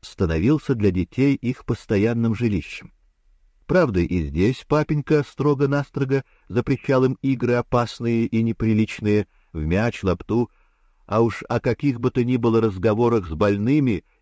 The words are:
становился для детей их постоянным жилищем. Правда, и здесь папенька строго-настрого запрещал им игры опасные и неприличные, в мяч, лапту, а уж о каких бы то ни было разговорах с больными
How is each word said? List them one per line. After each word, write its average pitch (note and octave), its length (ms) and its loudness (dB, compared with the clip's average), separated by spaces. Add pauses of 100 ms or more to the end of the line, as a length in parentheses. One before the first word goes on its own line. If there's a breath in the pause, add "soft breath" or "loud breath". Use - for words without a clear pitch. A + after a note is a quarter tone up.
становился G2+ 720 0
для G#2 160 2
детей B2 440 0
их B2+ 280 -6
постоянным A2+ 720 0
жилищем. G#2 560 -4 (760)
Правда, C3 360 2
и F2 260 -2
здесь F2+ 400 -2
папенька D3+ 560 0
строго-настрого C#3 1000 -2 (240)
запрещал C3 560 0
им C3+ 160 0
игры B2 320 -2
опасные A#2 720 -2
и A2+ 180 0
неприличные, A2 800 0 (280)
в D#2 100 -6
мяч, G2 400 -2
лапту, G2+ 460 -2 (560)
а G#2+ 160 0
уж A2+ 260 0
о A#2 120 -2
каких B2 400 -2
бы B2 120 -2
то B2 120 0
ни B2 140 0
было A2+ 220 2
разговорах A2 680 2
с D#2+ 40 -10
больными G#2 720 0 (180)